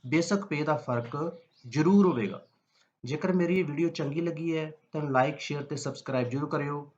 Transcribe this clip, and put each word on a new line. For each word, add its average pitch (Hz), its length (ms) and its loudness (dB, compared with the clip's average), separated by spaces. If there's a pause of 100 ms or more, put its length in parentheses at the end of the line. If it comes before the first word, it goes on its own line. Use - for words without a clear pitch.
ਬੇਸਿਕ 165 380 2
ਪੇ 151 180 -2
ਦਾ 151 140 2
ਫਰਕ 143 600 -4 (280)
ਜ਼ਰੂਰ 180 400 6
ਹੋਵੇਗਾ। 110 400 -2 (580)
ਜੇਕਰ 156 280 -2
ਮੇਰੀ 180 260 4
ਇਹ 170 60 2
ਵੀਡੀਓ 151 240 0
ਚੰਗੀ 156 320 -4
ਲੱਗੀ 165 360 -2
ਹੈ 156 140 -4 (200)
ਤਾਂ 151 100 -4
like, 139 380 2
ਸ਼ੇਅਰ 143 240 -6
ਤੇ 147 120 -8
ਸਬਸਕ੍ਰਾਈਬ 131 540 -4
ਜ਼ਰੂਰ 143 200 -4
ਕਰਿਓ। 143 480 -4